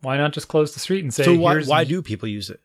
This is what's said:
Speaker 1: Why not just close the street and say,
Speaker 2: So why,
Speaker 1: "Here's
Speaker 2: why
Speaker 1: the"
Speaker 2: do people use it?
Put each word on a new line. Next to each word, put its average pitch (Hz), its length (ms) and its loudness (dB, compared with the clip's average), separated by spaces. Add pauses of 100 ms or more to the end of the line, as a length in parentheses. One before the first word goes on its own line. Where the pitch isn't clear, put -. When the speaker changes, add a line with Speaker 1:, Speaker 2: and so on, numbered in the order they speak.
Speaker 1:
Why 135 140 -4
not 147 160 0
just - 160 -10
close 151 260 0
the - 60 -16
street 190 240 -4
and 127 100 -6
say, 143 120 0
Speaker 2:
So 175 100 8
why, 170 160 4
Speaker 1:
"Here's 156 160 0
Speaker 2:
why 151 160 4
Speaker 1:
the" 127 60 -4
Speaker 2:
do 180 120 -2
people 107 280 -6
use 104 200 -8
it? - 160 -18